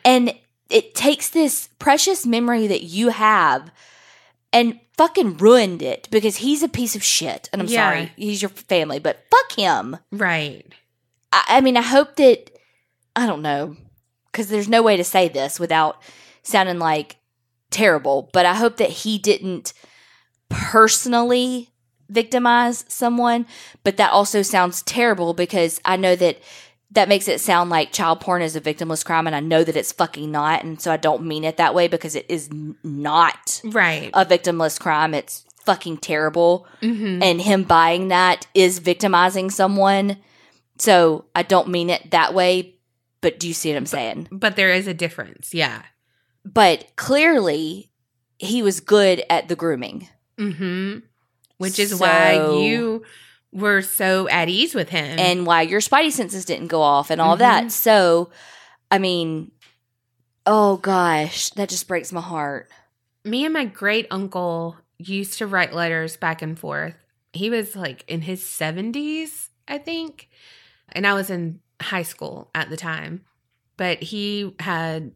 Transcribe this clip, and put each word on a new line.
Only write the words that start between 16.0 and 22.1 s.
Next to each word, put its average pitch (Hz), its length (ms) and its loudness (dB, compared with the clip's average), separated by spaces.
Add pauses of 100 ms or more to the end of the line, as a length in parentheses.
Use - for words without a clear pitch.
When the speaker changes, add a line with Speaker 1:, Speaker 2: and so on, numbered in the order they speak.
Speaker 1:
sounding, 185 360 0
like, 156 380 -2 (540)
terrible, 143 600 2
but 180 140 4
I 180 100 4
hope 233 220 0
that 214 120 2
he 214 280 -6
didn't 190 560 -2 (760)
personally 240 1200 0 (400)
victimize 240 800 0